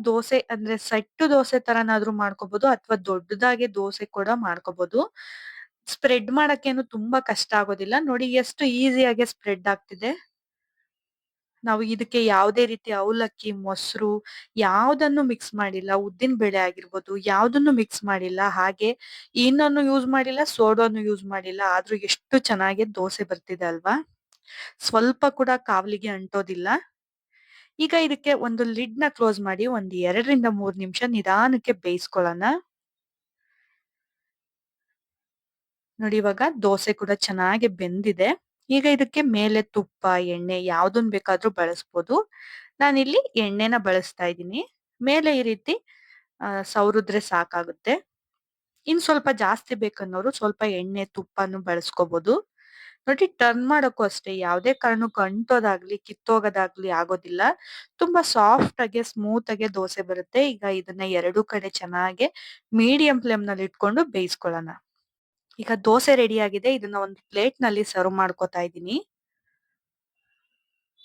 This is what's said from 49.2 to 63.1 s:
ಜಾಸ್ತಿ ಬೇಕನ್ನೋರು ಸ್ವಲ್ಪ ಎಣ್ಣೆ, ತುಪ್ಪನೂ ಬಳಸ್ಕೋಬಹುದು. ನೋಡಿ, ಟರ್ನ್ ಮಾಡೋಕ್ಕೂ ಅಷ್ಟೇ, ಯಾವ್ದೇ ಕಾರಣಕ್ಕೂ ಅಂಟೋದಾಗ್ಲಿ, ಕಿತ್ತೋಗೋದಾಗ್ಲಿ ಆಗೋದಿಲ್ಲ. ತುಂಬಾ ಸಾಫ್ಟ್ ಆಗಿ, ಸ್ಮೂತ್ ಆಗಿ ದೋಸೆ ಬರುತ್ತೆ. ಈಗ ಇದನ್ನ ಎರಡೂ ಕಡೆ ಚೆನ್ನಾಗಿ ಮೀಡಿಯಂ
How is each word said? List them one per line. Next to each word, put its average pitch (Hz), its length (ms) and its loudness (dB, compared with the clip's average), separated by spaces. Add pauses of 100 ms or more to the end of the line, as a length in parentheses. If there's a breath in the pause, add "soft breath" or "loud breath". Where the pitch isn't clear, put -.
ಜಾಸ್ತಿ 220 420 -2
ಬೇಕನ್ನೋರು 202 560 -6
ಸ್ವಲ್ಪ 214 380 -4
ಎಣ್ಣೆ, 196 360 -6
ತುಪ್ಪನೂ 190 540 -6
ಬಳಸ್ಕೋಬಹುದು. 175 760 -2 (640 loud breath)
ನೋಡಿ, 277 280 0
ಟರ್ನ್ 247 400 0
ಮಾಡೋಕ್ಕೂ 277 360 2
ಅಷ್ಟೇ, 196 340 -4
ಯಾವ್ದೇ 185 360 0
ಕಾರಣಕ್ಕೂ 226 480 0
ಅಂಟೋದಾಗ್ಲಿ, 202 760 0
ಕಿತ್ತೋಗೋದಾಗ್ಲಿ 196 920 -2
ಆಗೋದಿಲ್ಲ. 175 520 -4 (560 loud breath)
ತುಂಬಾ 349 240 4
ಸಾಫ್ಟ್ 240 600 4
ಆಗಿ, 233 220 -2
ಸ್ಮೂತ್ 220 460 -4
ಆಗಿ 214 240 -4
ದೋಸೆ 190 280 -4
ಬರುತ್ತೆ. 185 500 -2
ಈಗ 202 120 -12 (100)
ಇದನ್ನ 185 280 -8
ಎರಡೂ 185 420 0
ಕಡೆ 202 260 -6
ಚೆನ್ನಾಗಿ 185 580 -2 (460 loud breath)
ಮೀಡಿಯಂ 262 480 4